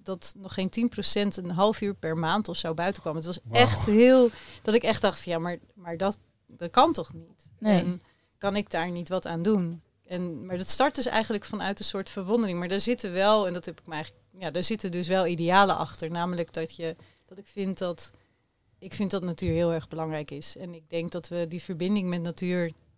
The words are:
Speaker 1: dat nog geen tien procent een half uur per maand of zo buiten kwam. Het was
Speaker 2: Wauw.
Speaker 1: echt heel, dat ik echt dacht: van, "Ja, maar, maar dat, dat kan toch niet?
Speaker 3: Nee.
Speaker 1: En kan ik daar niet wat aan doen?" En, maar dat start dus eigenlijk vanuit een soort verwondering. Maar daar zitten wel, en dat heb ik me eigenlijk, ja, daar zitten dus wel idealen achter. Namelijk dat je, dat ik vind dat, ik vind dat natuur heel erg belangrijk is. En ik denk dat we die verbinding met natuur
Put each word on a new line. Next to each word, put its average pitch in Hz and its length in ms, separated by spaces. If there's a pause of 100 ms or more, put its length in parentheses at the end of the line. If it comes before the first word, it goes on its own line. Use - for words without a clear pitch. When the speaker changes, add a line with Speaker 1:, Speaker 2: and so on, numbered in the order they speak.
Speaker 1:
dat - 340
nog 190 160
geen 160 160
tien 233 200
procent 202 480
een 180 120
half 190 320
uur 202 140
per 160 220
maand 170 300
of 175 100
zo 165 160
buiten 175 280
kwam. 156 140
Het 160 100
was 180 180
Speaker 2:
Wauw. 123 180
Speaker 1:
echt - 240
heel, 240 440 (320)
dat 220 120
ik 233 100
echt 220 180
dacht: 190 220
van, 180 80
"Ja, 165 80
maar, 175 180 (160)
maar 170 240
dat, 196 200 (300)
dat 170 240
kan 302 220
toch - 200
niet? - 360 (100)
Speaker 3:
Nee. 208 200
Speaker 1:
En 180 220 (360)
kan 196 180
ik 208 140
daar 175 220
niet 175 180
wat 185 180
aan 170 140
doen?" 175 400 (240)
En, 180 400
maar 185 120
dat 190 120
start 285 260
dus 254 100
eigenlijk 220 400
vanuit 196 340
een 202 60
soort 196 240
verwondering. 196 500
Maar 175 80
daar 190 120
zitten 226 340
wel, 202 340
en 175 60
dat 175 120
heb 170 140
ik - 80
me 170 60
eigenlijk, 156 300 (140)
ja, 180 140
daar 170 120
zitten 208 280
dus 175 160
wel 185 200
idealen 175 500
achter. 160 340
Namelijk 170 420
dat 160 220
je, 165 200 (300)
dat 190 120
ik 202 100
vind 190 300
dat, 180 340 (680)
ik - 140
vind 196 180
dat 190 120
natuur 175 300
heel 170 200
erg 160 140
belangrijk 156 440
is. 143 260
En 175 160
ik 160 160
denk 170 220
dat 170 160
we 170 200
die 170 140
verbinding 185 480
met 175 120
natuur 175 500 (260)